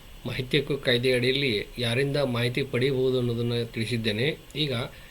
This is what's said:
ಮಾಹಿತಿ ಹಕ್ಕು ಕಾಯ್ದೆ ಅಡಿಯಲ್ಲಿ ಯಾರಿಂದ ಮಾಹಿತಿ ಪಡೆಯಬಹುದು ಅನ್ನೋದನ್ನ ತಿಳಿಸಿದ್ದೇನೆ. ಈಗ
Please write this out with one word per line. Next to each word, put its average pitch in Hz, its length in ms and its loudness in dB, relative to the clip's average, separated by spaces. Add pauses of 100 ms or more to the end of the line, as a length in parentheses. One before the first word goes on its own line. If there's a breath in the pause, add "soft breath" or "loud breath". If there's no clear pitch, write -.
(260)
ಮಾಹಿತಿ 127 340 0
ಹಕ್ಕು 143 180 0
ಕಾಯ್ದೆ 127 360 2
ಅಡಿಯಲ್ಲಿ 127 540 2 (100)
ಯಾರಿಂದ 123 400 0
ಮಾಹಿತಿ 123 460 0
ಪಡೆಯಬಹುದು 127 560 2
ಅನ್ನೋದನ್ನ 120 440 0
ತಿಳಿಸಿದ್ದೇನೆ. 113 760 -2 (180)
ಈಗ 143 180 -2 (380 loud breath)